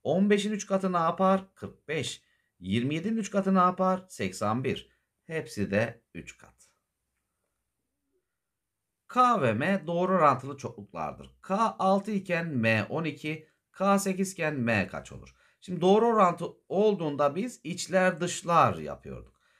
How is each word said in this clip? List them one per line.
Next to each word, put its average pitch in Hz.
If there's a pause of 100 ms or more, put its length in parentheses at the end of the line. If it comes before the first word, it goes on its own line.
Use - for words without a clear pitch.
On 190
beşin 202
üç 202
katı 190
ne 175
yapar? 190
Kırk -
beş. 147 (360)
Yirmi 117
yedinin 208
üç 196
katı 196
ne 190
yapar? 185
Seksen 107
bir. - (340)
Hepsi 151
de 107 (100)
üç -
kat. - (2500)
K 240
ve 117
M 151
doğru 180
orantılı 139
çokluklardır. 85 (100)
K 208
altı 196
iken 175
M 113
on 156
iki, 156 (240)
K 196
sekiz 190
iken 151
M 113
kaç -
olur? - (260)
Şimdi 180
doğru 202
orantı 196 (240)
olduğunda 156
biz 233
içler 180
dışlar 165
yapıyorduk. 71 (260)